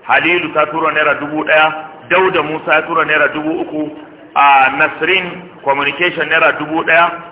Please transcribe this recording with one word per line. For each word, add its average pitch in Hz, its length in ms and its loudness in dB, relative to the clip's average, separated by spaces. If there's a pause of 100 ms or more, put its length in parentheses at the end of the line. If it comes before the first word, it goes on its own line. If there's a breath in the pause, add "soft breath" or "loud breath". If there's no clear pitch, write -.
Halilu 156 460 0
ta 151 140 2
tura 156 240 -2
naira 151 240 2
dubu 151 300 -6
ɗaya, 156 280 4 (360)
Dauda 180 340 2
Musa 156 300 -2
ya 156 100 4
tura 160 220 0
naira 151 280 2
dubu 156 280 -4
uku, 151 280 -6 (460)
a 139 420 4
Nasrin 170 720 -2 (140)
Communication 143 680 -2
naira 160 300 4
dubu 156 240 -4
ɗaya 170 280 4 (200)